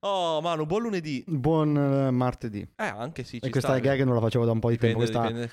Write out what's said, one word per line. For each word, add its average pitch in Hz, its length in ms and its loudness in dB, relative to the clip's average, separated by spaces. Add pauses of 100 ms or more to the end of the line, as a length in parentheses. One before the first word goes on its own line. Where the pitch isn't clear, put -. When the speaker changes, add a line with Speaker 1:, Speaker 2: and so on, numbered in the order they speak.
Speaker 1:
Oh, 175 400 0
Manu, 160 240 -2
buon 185 180 -2
lunedì. 165 440 -4
Speaker 2:
Buon, 151 500 2
eh, 139 360 2
martedì. 123 480 -2
Speaker 1:
Eh, - 240 -8
anche 123 400 -8
sì, 120 140 -12
Speaker 2:
E 123 80 -8
Speaker 1:
ci 127 40 -2
Speaker 2:
questa 135 200 0
Speaker 1:
sta. 131 100 2
Speaker 2:
gag 135 240 2
non 127 100 2
la 117 60 2
facevo 113 240 2
da 117 80 2
un 113 80 2
po' 117 80 2
di 117 80 4
Speaker 1:
Dipende, 113 300 2
Speaker 2:
tempo, 113 40 -2 (100)
questa, 117 120 0
Speaker 1:
dipende. 117 200 -6